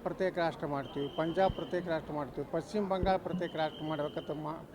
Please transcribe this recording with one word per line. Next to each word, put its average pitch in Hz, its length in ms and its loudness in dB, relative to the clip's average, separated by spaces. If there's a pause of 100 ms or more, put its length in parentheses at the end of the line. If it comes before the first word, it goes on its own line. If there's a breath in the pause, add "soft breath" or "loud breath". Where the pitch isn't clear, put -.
ಪ್ರತ್ಯೇಕ 180 360 0
ರಾಷ್ಟ್ರ 165 280 2
ಮಾಡ್ತೀವಿ, 143 420 -2 (100)
ಪಂಜಾಬ್ 170 340 4
ಪ್ರತ್ಯೇಕ 175 360 -2
ರಾಷ್ಟ್ರ 156 240 0
ಮಾಡ್ತೀವಿ, 143 400 -2
ಪಶ್ಚಿಮ 190 360 0
ಬಂಗಾಳ 190 280 4
ಪ್ರತ್ಯೇಕ 175 400 -2
ರಾಷ್ಟ್ರ 156 320 0
ಮಾಡ್ಬೇಕಂತ 147 420 -2
ಮ-, 151 300 -4 (140)